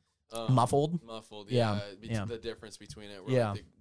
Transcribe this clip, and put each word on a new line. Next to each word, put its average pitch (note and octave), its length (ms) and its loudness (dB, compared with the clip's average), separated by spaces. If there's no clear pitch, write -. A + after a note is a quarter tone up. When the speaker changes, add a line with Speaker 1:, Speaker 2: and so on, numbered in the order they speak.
Speaker 1:
um, A#2 220 2
Speaker 2:
Muffled? C#3+ 480 4
Speaker 1:
muffled, A2 480 -14
Speaker 2:
Yeah, A#2 240 4
Speaker 1:
yeah. G2+ 220 -4
Be-, G#2+ 140 -14
Speaker 2:
yeah. G#2+ 160 -2
Speaker 1:
the A2+ 120 -6
difference A2 400 -10
between G#2 320 -14
it, G2 160 -14
where, C3 80 0
Speaker 2:
Yeah. A2+ 200 4
Speaker 1:
like, G2+ 120 -8